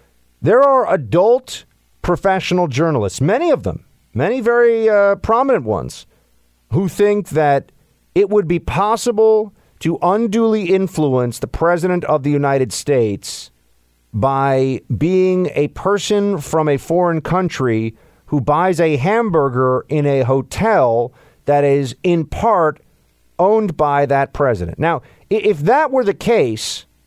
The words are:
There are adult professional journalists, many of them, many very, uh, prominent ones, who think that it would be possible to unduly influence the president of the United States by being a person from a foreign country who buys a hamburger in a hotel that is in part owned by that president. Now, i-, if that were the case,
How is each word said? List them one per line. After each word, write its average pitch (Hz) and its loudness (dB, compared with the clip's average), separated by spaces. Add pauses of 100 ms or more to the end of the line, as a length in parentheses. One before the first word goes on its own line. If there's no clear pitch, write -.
(420)
There 247 4
are 262 2
adult 185 0 (380)
professional 180 0
journalists, 131 -2
many 247 0
of 247 0
them, 80 -8 (300)
many 190 -2
very, 233 2
uh, 202 4
prominent 226 0
ones, 85 -6 (680)
who 180 0
think 208 0
that 147 0 (440)
it 196 2
would 202 2
be 170 0
possible 214 0 (280)
to 165 -2
unduly 214 0
influence 139 0
the - -8
president 175 -2
of 147 -2
the 143 -2
United 139 0
States - -4 (640)
by 135 0 (180)
being 185 0
a 147 0
person 202 -2
from 156 -2
a 143 2
foreign 165 0
country 127 -2 (320)
who 147 -2
buys 160 0
a 160 2
hamburger 135 0
in 151 -2
a 139 2
hotel 131 0 (340)
that 143 2
is 139 0
in 170 0
part 175 0 (580)
owned 202 0
by 143 0
that 139 0
president. 113 -2
Now, 156 0 (320)
i-, 214 0
if 185 0
that 254 2
were 262 0
the 196 0
case, - -2 (200)